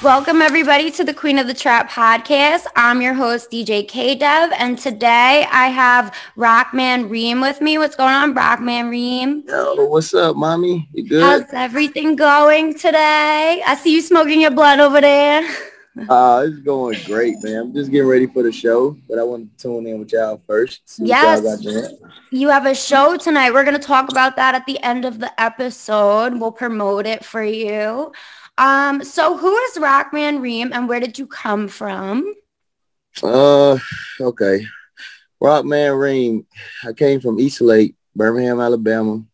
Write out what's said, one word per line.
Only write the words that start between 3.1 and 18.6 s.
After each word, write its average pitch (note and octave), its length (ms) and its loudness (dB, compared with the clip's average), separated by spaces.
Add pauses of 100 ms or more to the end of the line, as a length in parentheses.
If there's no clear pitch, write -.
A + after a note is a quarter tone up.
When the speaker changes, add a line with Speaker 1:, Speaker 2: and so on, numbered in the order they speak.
Speaker 1:
host, A#3+ 340 -4
D A#3 140 -8
J G#3 180 -2
K A#3+ 320 -4
Dove, D4 420 2
and B3 220 -4
today A#3+ 720 2
I B3+ 200 2
have B3 440 2 (240)
Rockman B3 720 0
Reem A#3 320 -4
with C#4 180 -2
me. D#4 200 0
What's D4+ 160 -2
going C4 180 2
on, C#4 220 0
Rockman A#3+ 560 -2
Reem? B3+ 560 -6
Speaker 2:
Yo, - 400 -2
what's D#3 260 -2
up, E3+ 220 2
mommy? E3 580 -2
You - 140 -10
good? D#3+ 160 2
Speaker 1:
How's - 300 2
everything C#4+ 640 -2
going D4+ 600 4
today? D4+ 880 0
I C#4+ 160 0
see D#4+ 140 2
you E4 60 2
smoking D#4+ 400 2
your D#4 100 4
blunt C#4+ 280 4
over C#4+ 220 6
there. D4 520 4
<laughs> - 40 -10 (520)
Speaker 2:
Uh, B2+ 360 4
it's D3+ 140 -6
going C3 460 -4
great, G#2+ 360 -2
man. G#2+ 140 -8
I'm A#2+ 180 -8
just C#3 160 -6
getting C3+ 200 2
ready B2+ 180 4
for B2 160 -2
the A#2 80 2
show, B2 460 0 (100)